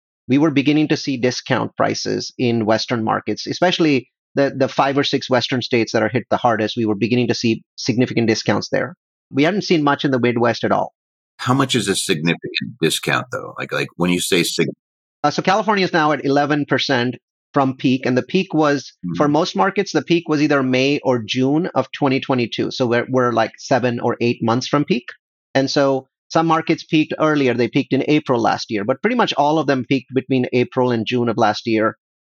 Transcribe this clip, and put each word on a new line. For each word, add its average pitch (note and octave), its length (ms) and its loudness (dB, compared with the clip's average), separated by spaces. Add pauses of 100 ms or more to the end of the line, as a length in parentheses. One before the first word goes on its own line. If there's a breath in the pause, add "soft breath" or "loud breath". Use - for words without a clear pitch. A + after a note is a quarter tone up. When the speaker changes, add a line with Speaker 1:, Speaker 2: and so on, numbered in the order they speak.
(280)
Speaker 1:
we B2+ 100 4
were D#3 140 4
beginning D3 380 2
to D3+ 80 0
see C3+ 200 -4
discount A#2 600 -2
prices G#2 600 -2
in A#2 280 0
Western A2 380 0
markets, G#2+ 440 -4
especially D3+ 600 0 (240)
the, C#3 240 2
the C3+ 100 2
five C#3 300 0
or C#3+ 60 2
six C#3 260 -2
Western B2 320 0
states A2+ 320 0
that A2+ 100 2
are G#2+ 60 0
hit A#2 200 -2
the G2+ 80 0
hardest. A2 380 0
We A#2 100 -2
were G#2+ 100 0
beginning A#2+ 340 0
to A#2 60 2
see A2+ 280 -2 (140)
significant A#2+ 500 0
discounts G#2+ 440 0
there. G2+ 240 -2 (360)
We C3+ 120 2
hadn't F#3 200 0
seen D#3+ 200 2
much C#3+ 200 0
in D3 80 0
the C3 80 2
Midwest A#2+ 460 2
at G2+ 60 2
all. G2 220 -2 (440)
Speaker 2:
How B2 160 0
much C3+ 220 2
is G#2 120 0
a F#2+ 80 0
significant - 840 -4
discount, - 500 -2
though? G1+ 260 -10
Like, - 140 -10
like, C#2+ 240 -4
when F2+ 160 0
you F2 80 2
say F2 240 2
sig- - 240 -2 (560)
Speaker 1:
Uh, D3 80 2
so D#3 100 -4
California G3 440 0
is F3 80 -2
now D#3 180 2
at C#3 140 -2
eleven C#3+ 400 0
percent B2+ 500 0 (380)
from C3+ 220 2
peak, C3 300 0
and B2+ 120 0
the B2 60 2
peak F#3 300 -2
was, D3 380 0 (140)
Speaker 2:
Mm-hmm. E2 120 -6
Speaker 1:
for D3+ 100 2
most D#3 280 0
markets, F#3+ 360 0
the D3+ 100 0
peak E3+ 260 0
was D3+ 140 2
either D3 220 2
May C3 400 2
or B2 220 0
June C3+ 500 0
of B2+ 160 0
twenty C3+ 280 0
twenty-two. B2 520 -2
So - 160 -2
we're, A#2+ 220 2
we're, B2+ 240 2
like, A2+ 240 0
seven A#2+ 420 0
or A#2 220 -2
eight A#2+ 200 0
months A#2 260 0
from D3 180 0
peak. - 200 -2 (480)
And C3+ 160 2
so C3+ 380 0 (220)
some E3 180 2
markets D#3+ 360 0
peaked D#3 360 0
earlier. D3 340 2
They A#2 160 0
peaked C3+ 240 -2
in C3+ 140 2
April D3 340 2
last G#2 280 -2
year, G#2 160 -4
but C3 160 -2
pretty A#3 140 -2
much A3+ 180 0
all D3 260 0
of C#3 80 -2
them C3 200 0
peaked C3 260 -2
between B2+ 400 0
April B2 380 0
and A2+ 140 0
June A#2+ 240 0
of A2 80 -4
last G#2+ 280 0
year. A2 320 0 (380)